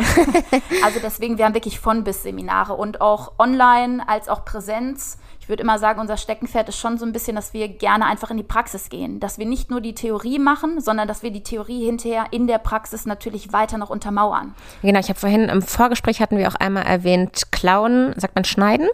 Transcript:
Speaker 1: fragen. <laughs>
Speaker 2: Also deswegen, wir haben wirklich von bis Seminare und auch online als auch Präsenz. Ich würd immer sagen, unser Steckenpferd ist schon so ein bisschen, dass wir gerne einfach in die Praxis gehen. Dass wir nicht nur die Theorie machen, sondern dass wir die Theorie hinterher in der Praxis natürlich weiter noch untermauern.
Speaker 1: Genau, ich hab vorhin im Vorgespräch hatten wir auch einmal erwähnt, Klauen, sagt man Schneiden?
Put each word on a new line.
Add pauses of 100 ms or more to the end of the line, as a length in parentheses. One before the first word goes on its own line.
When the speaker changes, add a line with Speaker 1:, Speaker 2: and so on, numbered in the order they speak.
Speaker 1:
fragen. (140)
<laughs>
Speaker 2:
Also
deswegen,
wir
haben
wirklich
von
bis
Seminare
und
auch
online
als
auch
Präsenz. (240)
Ich
würd
immer
sagen,
unser
Steckenpferd
ist
schon
so
ein
bisschen,
dass
wir
gerne
einfach
in
die
Praxis
gehen.
Dass
wir
nicht
nur
die
Theorie
machen,
sondern
dass
wir
die
Theorie
hinterher
in
der
Praxis
natürlich
weiter
noch
untermauern. (280)
Speaker 1:
Genau,
ich
hab
vorhin
im
Vorgespräch
hatten
wir
auch
einmal
erwähnt,
Klauen,
sagt
man
Schneiden?